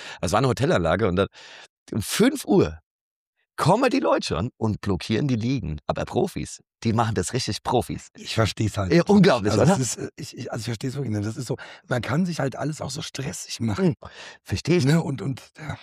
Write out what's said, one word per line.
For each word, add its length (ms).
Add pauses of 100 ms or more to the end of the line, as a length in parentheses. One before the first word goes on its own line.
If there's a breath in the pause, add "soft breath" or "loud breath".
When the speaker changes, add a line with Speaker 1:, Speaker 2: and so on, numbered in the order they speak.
(200 loud breath)
Speaker 1:
Es 100
war 80
eine 80
Hotelanlage 600
und 80
dann, 100 (680 loud breath)
um 80
fünf 440
Uhr 340 (800)
kommen 320
die 120
Leute 360
an 200
und 240
blockieren 480
die 80
Liegen. 500
Aber 180
Profis, 560 (220)
die 100
machen 220
das 180
richtig 300
Profis. 540
Speaker 2:
Ich 180
versteh's 420
halt 140
Speaker 1:
Ja, 80
Speaker 2:
nicht. 120
Speaker 1:
unglaublich, 420
Speaker 2:
Also 100
Speaker 1:
oder? 120
Speaker 2:
es 40
ist, 180
äh, 200
ich, 200
ich, 140
also 120
ich 20
versteh's 320
wirklich 200
nicht. 80
Das 120
ist 100
so, 100 (300 loud breath)
man 160
kann 240
sich 140
halt 160
alles 240
auch 100
so 100
stressig 600
machen. 260
Speaker 1:
Hm, 80 (480 loud breath)
versteh 360
ich. 60
Speaker 2:
Ne, 160
und, 220
und, 180 (160)
ja. 260